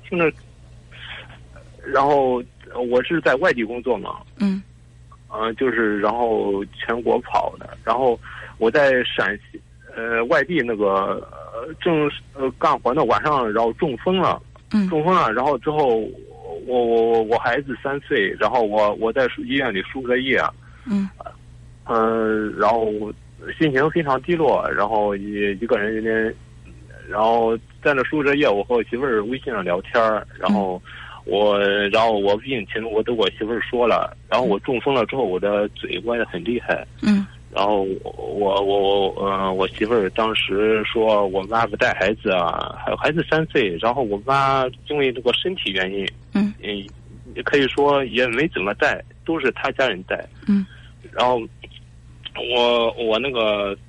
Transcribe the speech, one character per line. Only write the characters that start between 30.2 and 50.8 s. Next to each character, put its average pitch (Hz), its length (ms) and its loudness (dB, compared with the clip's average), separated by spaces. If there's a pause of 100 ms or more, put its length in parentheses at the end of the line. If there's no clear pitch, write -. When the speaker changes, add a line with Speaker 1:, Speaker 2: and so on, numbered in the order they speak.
Speaker 1:
然 92 120 0
后 95 300 0 (440)
我， 104 340 2
Speaker 2:
嗯。 101 320 2
Speaker 1:
然 110 100 4
后 113 160 4
我 101 200 2
病 120 280 -6
情 110 260 -6
我 107 120 0
都 117 100 -2
我 104 180 2
媳 - 120 -6
妇 107 80 -4
儿 113 100 -2
说 120 260 0
了， - 300 0 (100)
然 110 120 0
后 127 60 0
我 139 160 0
中 123 200 -2
风 143 100 0
了 123 140 2
之 - 100 -8
后， 135 80 0
我 90 160 0
的 104 300 0
嘴 - 360 -8
歪 120 120 -2
得 113 80 -2
很 87 180 -8
厉 117 160 -2
害。 - 240 -4 (200)
Speaker 2:
嗯。 202 240 2 (260)
Speaker 1:
然 98 100 0
后 101 200 2 (200)
我， 98 560 -2
我， - 20 2
我， 98 640 2
呃， 95 300 0
我 95 140 0
媳 - 180 -2
妇 113 80 0
儿 101 180 2
当 110 240 0
时 107 480 2
说 107 440 2
我 95 160 -2
妈 113 240 0
不 104 100 -6
带 120 160 2
孩 95 220 0
子 104 160 -2
啊， 87 520 0
还， - 120 -2
孩 143 160 -2
子 160 180 -2
三 160 180 2
岁， 98 320 0
然 113 140 2
后 135 80 -2
我 101 240 -2
妈 135 400 2 (220)
因 151 100 -2
为 131 160 2
这 127 80 -8
个 120 120 2
身 185 220 -2
体 - 160 -6
原 190 220 -2
因， 196 140 -2 (260)
Speaker 2:
嗯。 208 180 2 (120)
Speaker 1:
嗯， 101 800 -10
可 - 120 0
以 135 120 4
说 143 380 2
也 117 220 0
没 127 200 0
怎 - 140 -4
么 101 120 -2
带， 123 300 0 (220)
都 165 140 -2
是 131 120 0
她 - 220 -6
家 131 140 0
人 92 160 -4
带。 - 240 -6 (200)
Speaker 2:
嗯。 202 180 2 (460)